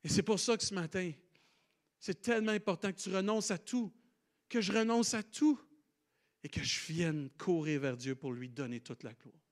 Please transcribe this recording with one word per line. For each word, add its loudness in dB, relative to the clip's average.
Et -6
c'est 4
pour 2
ça 4
que -4
ce -2
matin, -2
c'est -6
tellement 2
important 0
que -8
tu -4
renonces 2
à 0
tout, -4
que 0
je 0
renonce 4
à -2
tout 2
et -12
que -4
je -2
vienne 0
courir 2
vers 0
Dieu -4
pour -6
lui -8
donner -6
toute -12
la -12
gloire. -20